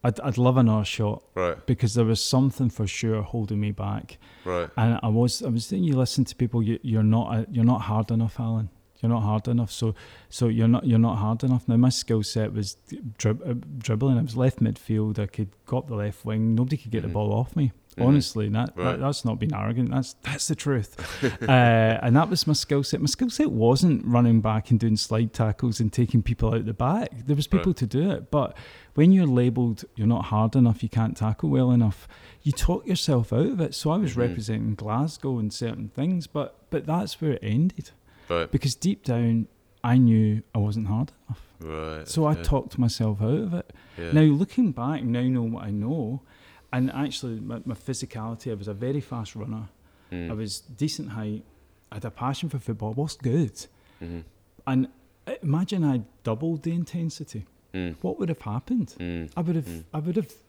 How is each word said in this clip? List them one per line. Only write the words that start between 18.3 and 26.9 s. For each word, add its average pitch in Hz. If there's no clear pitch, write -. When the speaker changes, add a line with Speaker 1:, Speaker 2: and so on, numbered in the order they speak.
Speaker 1:
that, 117
Speaker 2:
Right. 90
Speaker 1:
that, -
that's 139
not 117
being 110
arrogant. 113
That's, 131
that's 143
the 156
truth. 131
Speaker 2:
<laughs> 117
Speaker 1:
Uh, 113
and 120
that 160
was 180
my 156
skill 143
set. -
My 147
skill 240
set 302
wasn't 123
running 120
back 110
and 117
doing 110
slide 110
tackles 110
and 107
taking 117
people 113
out 104
the 110
back. 180